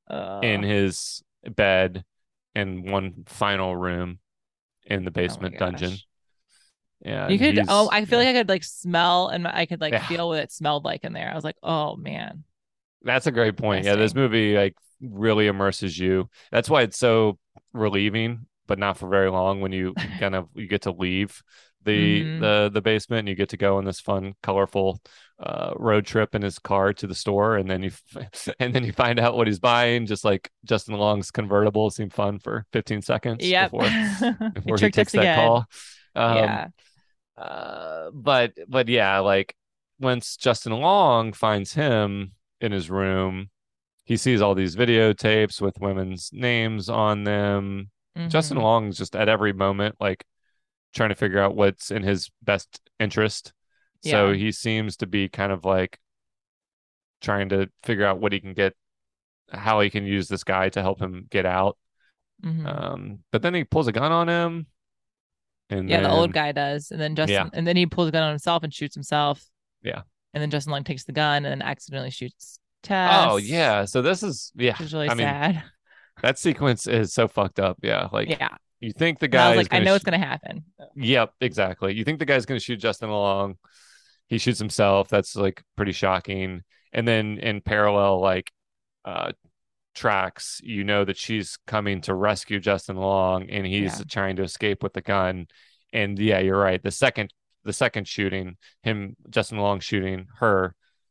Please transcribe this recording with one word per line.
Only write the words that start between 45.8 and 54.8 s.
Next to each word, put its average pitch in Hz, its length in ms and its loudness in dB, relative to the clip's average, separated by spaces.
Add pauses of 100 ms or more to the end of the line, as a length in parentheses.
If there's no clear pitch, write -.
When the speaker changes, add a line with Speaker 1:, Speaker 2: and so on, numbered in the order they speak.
Speaker 2:
women's 95 520 -6
names 113 560 -2
on 107 360 0
them. 101 640 -2 (380)
Justin 156 280 0
Speaker 1:
Mm-hmm. 113 80 2
Speaker 2:
Long's 110 340 2
just 95 180 -6
at 104 120 4
every 104 240 4
moment, 98 480 -2
like, 98 240 -2 (680)
trying 110 140 0
to 101 80 -2
figure 98 240 2
out 98 160 2
what's 101 340 2
in 101 140 -4
his 98 260 -2 (100)
best - 400 -4 (200)
interest. 107 520 0 (500)
So 104 280 4
Speaker 1:
Yeah. 101 40 2
Speaker 2:
he 104 180 0
seems 110 460 -4